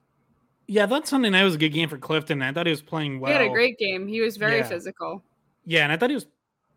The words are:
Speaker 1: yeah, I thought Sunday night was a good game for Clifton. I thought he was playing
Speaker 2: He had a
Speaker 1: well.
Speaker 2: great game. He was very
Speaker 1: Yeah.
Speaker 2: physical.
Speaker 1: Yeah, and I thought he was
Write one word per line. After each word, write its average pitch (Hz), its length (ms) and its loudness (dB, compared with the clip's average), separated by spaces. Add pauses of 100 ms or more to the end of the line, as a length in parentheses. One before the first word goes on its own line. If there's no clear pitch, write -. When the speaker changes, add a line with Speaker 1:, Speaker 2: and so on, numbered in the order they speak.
(680)
Speaker 1:
yeah, 208 160 4
I - 20 0
thought 277 220 0
Sunday 254 220 2
night 190 140 6
was 180 120 4
a - 20 -4
good 156 140 2
game 156 160 -2
for 143 100 -10
Clifton. 151 440 -2
I 131 100 -2
thought 170 140 -2
he 170 40 2
was 151 120 -2
playing 147 360 -6
Speaker 2:
He 131 140 -2
had 285 80 2
a 233 60 4
Speaker 1:
well. 127 60 -2
Speaker 2:
great 240 260 2
game. 196 280 -4
He 220 140 -4
was 220 160 -2
very 214 220 0
Speaker 1:
Yeah. 220 100 -2
Speaker 2:
physical. 180 560 -10 (400)
Speaker 1:
Yeah, 160 200 2
and 147 80 0
I 165 40 0
thought 240 140 2
he 294 40 -2
was 233 120 -6 (500)